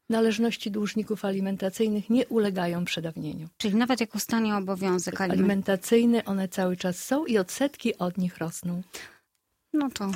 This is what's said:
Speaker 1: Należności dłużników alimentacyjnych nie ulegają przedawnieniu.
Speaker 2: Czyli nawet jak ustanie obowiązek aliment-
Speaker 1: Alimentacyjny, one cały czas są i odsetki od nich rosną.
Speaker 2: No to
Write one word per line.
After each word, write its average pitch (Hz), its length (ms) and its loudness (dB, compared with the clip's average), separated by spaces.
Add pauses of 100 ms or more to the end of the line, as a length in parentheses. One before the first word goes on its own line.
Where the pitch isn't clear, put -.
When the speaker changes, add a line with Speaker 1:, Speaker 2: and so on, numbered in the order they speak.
Speaker 1:
Należności 226 600 2
dłużników 208 540 -4
alimentacyjnych 196 840 -2
nie 247 180 4
ulegają 185 580 0
przedawnieniu. 160 640 -6 (100)
Speaker 2:
Czyli 202 180 0
nawet 247 260 4
jak 220 140 -4
ustanie 214 400 0
obowiązek 185 600 -2
aliment- 185 160 0
Speaker 1:
Alimentacyjny, 202 920 4
one 196 220 -2
cały 185 300 0
czas 180 280 -4
są 294 200 0
i 240 120 2
odsetki 233 600 0
od 180 200 -2
nich 180 200 -2
rosną. 175 440 -6 (960)
Speaker 2:
No 285 160 2
to 196 220 -4